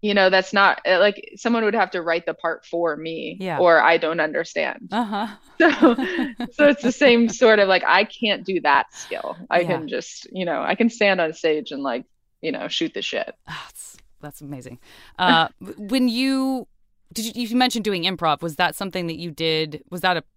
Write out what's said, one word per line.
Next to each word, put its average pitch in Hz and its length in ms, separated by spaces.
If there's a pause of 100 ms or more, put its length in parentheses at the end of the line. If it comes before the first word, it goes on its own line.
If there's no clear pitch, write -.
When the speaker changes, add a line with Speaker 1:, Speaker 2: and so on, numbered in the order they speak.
Speaker 1:
You 208 100
know, 196 160
that's 190 240
not, 196 340
uh, 185 120
like, 202 380
someone 226 280
would 208 100
have 196 180
to 180 100
write 170 240
the - 80
part - 320
for 170 300
me 160 440
Speaker 2:
Yeah. 180 180
Speaker 1:
or 170 220
I 165 160
don't 160 240
understand. 156 720
Speaker 2:
Uh-huh. 214 400
Speaker 1:
<laughs> - 40 (220)
So, 262 360 (580)
so 294 160
it's - 140
the 254 100
same 233 380
sort 220 300
of, 196 60
like, 185 160
I 190 220
can't 214 400
do 185 160
that 139 320
skill. - 460 (100)
I 175 120
Speaker 2:
Yeah. 175 80
Speaker 1:
can 160 200
just, - 420
you 185 140
know, 156 180
I - 120
can 226 160
stand 196 280
on 160 140
stage 151 380
and, 139 120
like, 127 220 (380)
you 160 100
know, - 160
shoot 160 240
the - 80
shit. - 340 (140)
Speaker 2:
Ah, - 180
that's, - 300 (240)
that's 147 220
amazing. 127 360 (400)
Uh, 170 300 (160)
w-, - 140 (100)
when 254 220
you, 262 580 (460)
did 226 200
you, 240 120
you 226 100
mentioned 247 300
doing 190 160
improv. 170 400
Was 165 140
that 170 200
something 185 300
that 165 100
you 170 140
did? 156 600
Was - 120
that 180 160
a 151 60 (120)